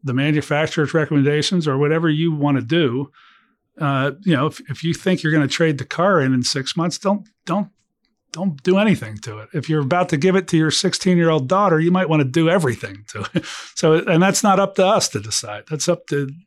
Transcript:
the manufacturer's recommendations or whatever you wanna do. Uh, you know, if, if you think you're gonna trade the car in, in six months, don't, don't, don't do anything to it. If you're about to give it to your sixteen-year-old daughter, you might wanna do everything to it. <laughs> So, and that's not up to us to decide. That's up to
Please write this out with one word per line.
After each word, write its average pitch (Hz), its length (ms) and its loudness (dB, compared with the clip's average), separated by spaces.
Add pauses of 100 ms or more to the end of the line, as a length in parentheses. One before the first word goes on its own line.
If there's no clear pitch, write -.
the 135 100 -6
manufacturer's 147 800 0
recommendations 151 720 0
or 139 120 0
whatever 160 320 2
you 160 200 0
wanna 143 300 0
do. 135 500 0 (720)
Uh, 139 300 0 (160)
you 170 100 4
know, 131 100 2
if, 156 220 -6
if 139 160 -10
you 165 80 0
think 185 300 -2
you're 156 100 0
gonna 151 160 2
trade 156 300 0
the 127 80 -6
car 185 340 2
in, 131 140 2
in 123 80 0
six - 340 -4
months, 170 220 -2
don't, 202 280 -2 (200)
don't, 196 240 -4 (640)
don't 165 320 -6
do 185 120 2
anything 185 400 0
to 107 220 -12
it. 107 160 -18
If 151 160 -4
you're 156 100 2
about 175 300 0
to 156 80 0
give 185 180 2
it 185 120 0
to 170 100 2
your 156 120 2
sixteen-year-old 165 760 2
daughter, 185 320 2
you 165 100 2
might 180 200 2
wanna 151 140 4
do 160 260 2
everything 107 580 -2
to 104 240 -10
it. - 140 -4 (140)
<laughs> - 160 -20
So, 156 180 4
and 165 280 2
that's 196 200 2
not 196 180 4
up 196 140 -2
to 185 120 4
us 202 240 2
to - 100 -6
decide. 104 500 -8
That's 156 180 -6
up 170 200 -2
to 143 200 -4 (180)